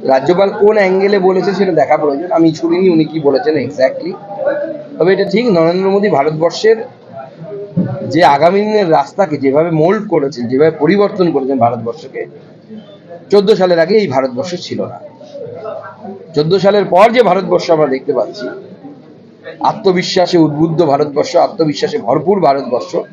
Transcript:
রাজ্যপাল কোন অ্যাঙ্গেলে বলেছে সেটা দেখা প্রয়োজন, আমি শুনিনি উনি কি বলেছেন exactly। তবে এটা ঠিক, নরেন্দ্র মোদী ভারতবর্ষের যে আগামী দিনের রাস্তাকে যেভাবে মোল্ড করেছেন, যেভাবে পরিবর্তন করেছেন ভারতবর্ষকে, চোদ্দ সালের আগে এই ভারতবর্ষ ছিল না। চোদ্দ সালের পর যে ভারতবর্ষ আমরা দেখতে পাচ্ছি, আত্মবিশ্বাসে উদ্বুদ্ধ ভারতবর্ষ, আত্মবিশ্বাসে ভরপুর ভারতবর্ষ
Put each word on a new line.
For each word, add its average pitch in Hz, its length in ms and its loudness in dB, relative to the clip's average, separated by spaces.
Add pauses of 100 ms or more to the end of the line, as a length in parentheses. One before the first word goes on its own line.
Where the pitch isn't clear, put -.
রাজ্যপাল 170 460 2
কোন 208 280 2
অ্যাঙ্গেলে 196 420 2
বলেছে 185 340 0
সেটা 185 180 0
দেখা 147 260 2
প্রয়োজন, 151 340 -2
আমি 165 240 4
শুনিনি 175 340 2
উনি 160 160 2
কি 156 140 -8
বলেছেন 143 360 0
exactly। 135 560 -2 (880)
তবে 196 140 4
এটা 190 160 -2
ঠিক, 226 220 0
নরেন্দ্র 180 380 2
মোদী 202 200 0
ভারতবর্ষের 160 680 0 (1300)
যে 147 160 2
আগামী 160 380 4
দিনের 208 300 0
রাস্তাকে 147 460 0
যেভাবে 139 340 2
মোল্ড 196 380 0
করেছেন, 139 380 -2
যেভাবে 139 240 2
পরিবর্তন 175 600 0
করেছেন 135 260 -2
ভারতবর্ষকে, 117 680 -4 (1040)
চোদ্দ 202 240 4
সালের 180 260 2
আগে 175 180 2
এই 202 100 2
ভারতবর্ষ 131 480 -4
ছিল 107 300 -8
না। - 140 -12 (1400)
চোদ্দ 156 220 0
সালের 196 280 2
পর 190 260 6
যে 240 120 4
ভারতবর্ষ 180 480 2
আমরা 156 160 4
দেখতে 131 260 -2
পাচ্ছি, 120 340 -4 (1120)
আত্মবিশ্বাসে 175 760 0
উদ্বুদ্ধ 160 480 2
ভারতবর্ষ, 143 500 0
আত্মবিশ্বাসে 147 640 0
ভরপুর 156 420 0
ভারতবর্ষ 135 560 -2 (180)